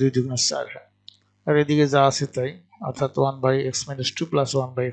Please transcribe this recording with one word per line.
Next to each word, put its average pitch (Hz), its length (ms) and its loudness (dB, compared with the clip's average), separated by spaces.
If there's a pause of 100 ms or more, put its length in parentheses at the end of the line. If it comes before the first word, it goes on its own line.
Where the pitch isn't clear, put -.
দুই 135 140 4
দুগুণে 127 240 -2 (100)
চার 135 240 -6
হয়। - 140 -20 (600)
আর 151 140 2
এদিকে 147 320 4
যা 143 160 6
আছে 139 160 -2 (100)
তাই, 131 160 -4 (380)
অর্থাৎ 131 220 -2 (160)
one 135 180 -4
by 131 100 2 (180)
x - 20 -6 (120)
minus 135 280 -6
two 170 160 -6
plus 139 180 0 (140)
one 127 120 -10
by 123 180 -2